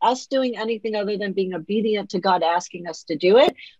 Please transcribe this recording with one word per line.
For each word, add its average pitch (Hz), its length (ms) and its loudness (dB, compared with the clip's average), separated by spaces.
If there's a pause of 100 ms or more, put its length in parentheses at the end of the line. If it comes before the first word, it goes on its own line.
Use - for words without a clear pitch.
us 247 280 0
doing 262 280 -2
anything 220 380 -4
other 208 240 -2
than 196 140 -6
being 185 220 -2
obedient 202 560 -2
to 185 100 -4
God 180 240 2
asking 175 420 -2
us 165 180 -12
to 165 120 -6
do 180 220 4
it. 294 140 6 (280)